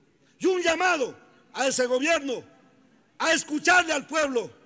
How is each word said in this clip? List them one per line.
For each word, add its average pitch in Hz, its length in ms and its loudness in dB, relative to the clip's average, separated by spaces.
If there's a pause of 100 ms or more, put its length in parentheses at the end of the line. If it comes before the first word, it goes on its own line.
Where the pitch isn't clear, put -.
(380)
Y - 80 -2
un 370 140 0
llamado 330 560 0 (380)
a 247 120 -2
ese 254 200 0
gobierno 269 560 0 (760)
a 320 140 0
escucharle 330 600 2
al 277 140 -4
pueblo, 269 440 -2 (160)